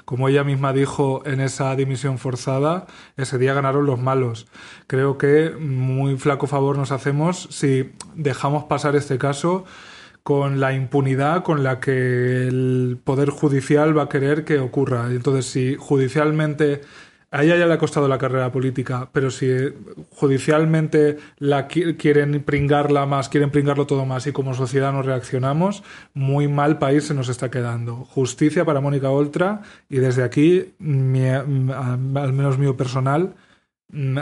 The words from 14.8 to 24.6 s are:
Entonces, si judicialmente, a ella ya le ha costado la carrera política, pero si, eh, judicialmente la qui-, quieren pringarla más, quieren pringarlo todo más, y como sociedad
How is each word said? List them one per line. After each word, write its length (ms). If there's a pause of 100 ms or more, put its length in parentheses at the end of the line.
Entonces, 380
si 320
judicialmente, 1000 (500)
a 120
ella 140
ya 80
le 80
ha 60
costado 280
la 120
carrera 320
política, 600
pero 180
si, 180
eh, 240 (380)
judicialmente 1080 (220)
la 280
qui-, 300
quieren 460
pringarla 640
más, 220
quieren 200
pringarlo 380
todo 180
más, 220
y 40
como 220
sociedad 400